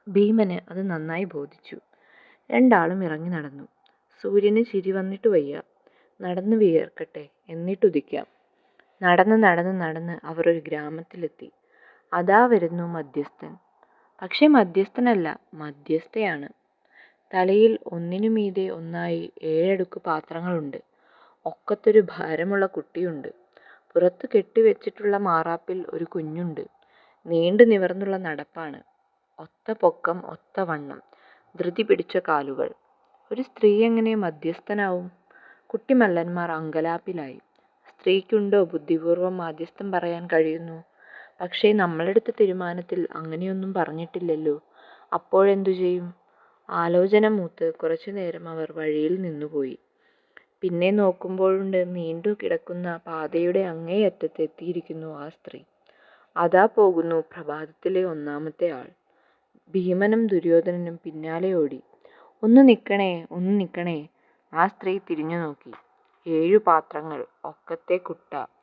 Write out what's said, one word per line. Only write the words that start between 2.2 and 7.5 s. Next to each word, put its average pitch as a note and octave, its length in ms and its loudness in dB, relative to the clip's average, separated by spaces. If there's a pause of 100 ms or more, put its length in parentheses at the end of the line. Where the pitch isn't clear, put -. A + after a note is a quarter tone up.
രണ്ടാളും G3 540 4
ഇറങ്ങി D#3+ 260 -6
നടന്നു. D3 360 -8 (480)
സൂര്യന് G3+ 500 2
ചിരി F#3+ 280 -2
വന്നിട്ട് F#3+ 360 -4
വയ്യ. D3+ 340 2 (580)
"നടന്ന് F#3+ 360 0
വിയർക്കട്ടെ, D#3+ 720 0 (220)
എന്നിട്ടുദിക്കാം." E3+ 800 -2 (720)